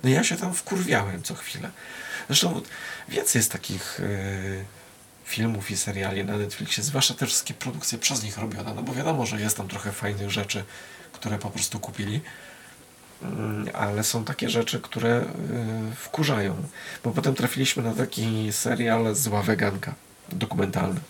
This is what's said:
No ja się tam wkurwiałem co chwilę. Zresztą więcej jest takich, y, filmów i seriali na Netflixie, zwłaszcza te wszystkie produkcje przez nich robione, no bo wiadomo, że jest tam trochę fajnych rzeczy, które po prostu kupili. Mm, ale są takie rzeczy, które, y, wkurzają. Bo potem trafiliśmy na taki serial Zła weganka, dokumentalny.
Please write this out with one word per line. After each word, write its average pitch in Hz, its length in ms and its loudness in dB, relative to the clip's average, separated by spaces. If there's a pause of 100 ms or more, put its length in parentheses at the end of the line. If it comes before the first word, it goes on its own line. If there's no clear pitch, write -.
No 127 60 6
ja 147 140 6
się 175 140 2
tam 180 160 -2
wkurwiałem 104 680 0
co - 120 -6
chwilę. - 360 -8 (560)
Zresztą 160 340 4 (480)
więcej - 300 4
jest 107 120 4
takich, - 480 -4
y, 98 640 -2 (600)
filmów 110 460 0
i 95 60 0
seriali 98 480 0
na 104 120 0
Netflixie, 104 460 -2
zwłaszcza 139 300 4
te 135 120 0
wszystkie - 280 0
produkcje - 440 -4
przez 123 260 0
nich 104 140 -4
robione, 104 360 -4
no 95 100 -4
bo 131 100 -4
wiadomo, 139 320 2
że 107 160 -2
jest 107 160 2
tam 98 100 -4
trochę 101 240 -4
fajnych 101 400 -2
rzeczy, 101 320 -2 (480)
które 107 260 -2
po - 120 -4
prostu - 300 -2
kupili. 104 420 -2 (1000)
Mm, 107 520 -4
ale 104 300 0
są 113 200 2
takie - 260 -2
rzeczy, - 320 2
które, - 400 4
y, 113 760 -2
wkurzają. 123 600 2 (480)
Bo 120 80 2
potem 135 240 4
trafiliśmy 131 480 2
na 113 100 0
taki 110 600 0
serial 113 600 4
Zła 104 260 4
weganka, 101 540 2 (360)
dokumentalny. - 680 0 (100)